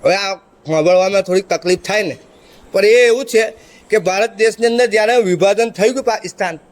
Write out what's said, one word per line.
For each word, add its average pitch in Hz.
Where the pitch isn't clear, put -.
હવે 156
આ 196
સાંભળવામાં 180
થોડીક 185
તકલીફ 175
થાય 208
ને, 143
પણ 196
એ 240
એવું 240
છે 220
કે 214
ભારત 196
દેશની 220
અંદર 240
જ્યારે 220
વિભાજન 196
થઈ 214
ગયું 262
પાકિસ્તાન 185